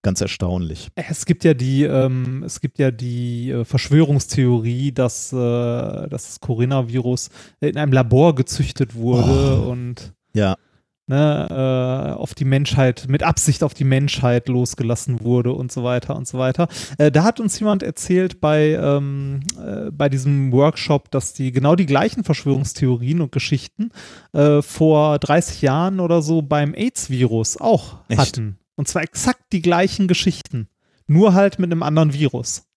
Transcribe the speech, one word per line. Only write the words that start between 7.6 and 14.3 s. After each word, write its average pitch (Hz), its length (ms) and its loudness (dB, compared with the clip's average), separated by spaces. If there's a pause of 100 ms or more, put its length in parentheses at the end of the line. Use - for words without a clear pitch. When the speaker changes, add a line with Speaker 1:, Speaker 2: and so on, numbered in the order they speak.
Speaker 2:
in 147 160 0
einem 147 160 2
Labor 131 440 6
gezüchtet 123 580 -2
wurde 127 680 2
Speaker 1:
Oh. 123 80 -4
Speaker 2:
und 123 400 -10 (200)
Speaker 1:
Ja. 98 220 2 (540)
Speaker 2:
ne, 147 420 2
äh, 131 640 -2
auf - 200 -10
die 143 100 -4
Menschheit, 135 640 2
mit 143 160 0
Absicht 165 400 0
auf 143 100 -2
die - 100 -6
Menschheit 131 640 0